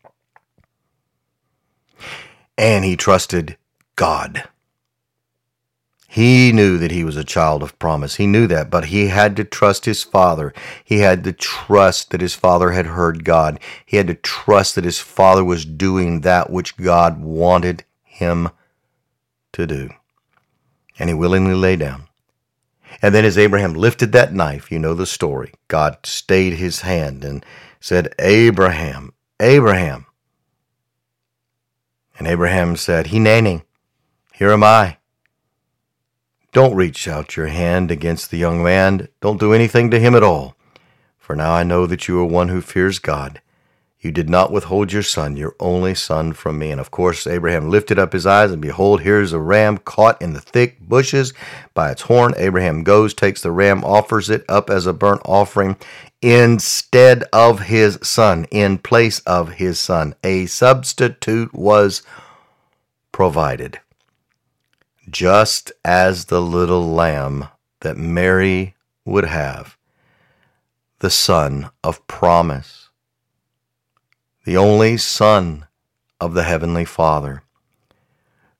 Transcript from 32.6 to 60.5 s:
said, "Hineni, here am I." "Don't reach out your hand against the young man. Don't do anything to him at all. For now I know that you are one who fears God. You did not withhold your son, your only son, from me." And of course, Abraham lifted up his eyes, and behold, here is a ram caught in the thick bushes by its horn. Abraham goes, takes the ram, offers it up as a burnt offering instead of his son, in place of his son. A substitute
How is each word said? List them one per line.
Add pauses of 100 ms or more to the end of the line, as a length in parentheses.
said,
"Hineni, (720)
here
am
I." (1600)
"Don't
reach
out
your
hand
against
the
young
man. (100)
Don't
do
anything
to
him
at
all. (600)
For
now
I
know
that
you
are
one
who
fears
God. (580)
You
did
not
withhold
your
son,
your
only
son,
from
me."
And
of
course,
Abraham
lifted
up
his
eyes,
and
behold,
here
is
a
ram
caught
in
the
thick
bushes (400)
by
its
horn.
Abraham
goes,
takes
the
ram,
offers
it
up
as
a
burnt
offering (460)
instead
of
his
son,
in
place
of
his
son.
A
substitute